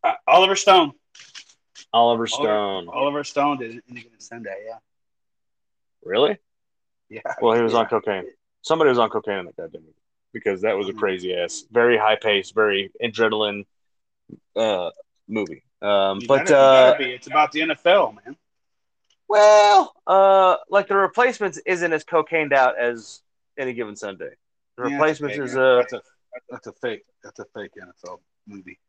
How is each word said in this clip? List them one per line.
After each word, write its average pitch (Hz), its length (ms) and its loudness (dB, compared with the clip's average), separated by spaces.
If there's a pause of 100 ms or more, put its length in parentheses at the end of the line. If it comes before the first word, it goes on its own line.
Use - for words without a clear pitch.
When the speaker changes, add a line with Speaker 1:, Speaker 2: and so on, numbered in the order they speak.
Speaker 1:
Uh, - 100 0 (140)
Oliver 185 280 4
Stone. 180 380 4 (1000)
Speaker 2:
Oliver 117 320 2
Speaker 1:
Oliver, - 20 -8
Speaker 2:
Stone. 104 640 -4
Speaker 1:
Oliver 143 340 -6
Stone 143 340 -4
did 117 180 -12
it 120 120 -20
in 120 100 -20
a 113 40 -18
given 117 180 -20
Sunday, 104 460 -16
yeah. 113 120 -16 (1300)
Speaker 2:
Really? 131 340 -2 (720)
Speaker 1:
Yeah. 110 120 -18 (200)
Speaker 2:
Well, 113 140 2
he 120 60 0
was 113 120 0
Speaker 1:
Yeah. 117 60 2
Speaker 2:
on 110 80 -2
cocaine. 101 380 -4 (380)
Somebody 160 260 2
was 127 80 2
on 113 120 0
cocaine 101 300 -6
in 90 60 -12
that 82 120 -20
goddamn 80 240 -16
movie 80 120 -20 (380)
because 98 300 -6
that 104 160 -2
was 98 100 -6
a 98 40 -8
Speaker 1:
Mm-hmm. 110 80 -14
Speaker 2:
crazy 92 360 -4
ass, 87 340 -8
very 120 280 2
high 107 180 2
pace, 104 360 -4
very 98 400 -2 (120)
adrenaline, 107 640 -4 (880)
uh, 98 360 -2 (360)
movie. 95 360 -8 (180)
Um, 98 400 0
Speaker 1:
You 117 60 -14
Speaker 2:
but, 147 200 2
Speaker 1:
gotta, - 20 -4
you 147 60 6
gotta 131 400 8
Speaker 2:
uh, - 20 -10
Speaker 1:
be. 131 140 -6
It's 127 160 -16
about 151 240 0
the 151 120 -4
N 160 80 -4
F - 140 -8
L, 170 280 2 (120)
man. 135 120 -18 (880)
Speaker 2:
well, 415 680 6 (140)
uh, 190 480 4 (140)
like, 196 180 0
The 202 80 -2
Replacements 196 680 0
isn't 175 280 -2
as 151 120 -4
cocained 156 480 -2
out 131 260 2
as 120 420 -6 (360)
Any 131 160 -8
Given 110 240 -10
Sunday. 92 320 -14 (480)
The 123 60 -12
Speaker 1:
Yeah, - 20 -6
it's 143 60 -4
a 143 40 -6
Speaker 2:
Replacements 147 400 -4
Speaker 1:
fake 143 100 -8
Speaker 2:
is, 123 100 -10
Speaker 1:
N-, 135 60 0
Speaker 2:
uh, 131 160 4
Speaker 1:
that's 123 160 -2
a, 117 80 -12 (480)
that's 127 180 -18
a 104 60 -18
fake, 107 300 -10 (200)
that's 104 160 -20
a 101 140 -16
fake 101 260 -16
N 95 100 -20
F 85 60 -20 (120)
L 90 140 -20 (260)
movie. 92 420 -20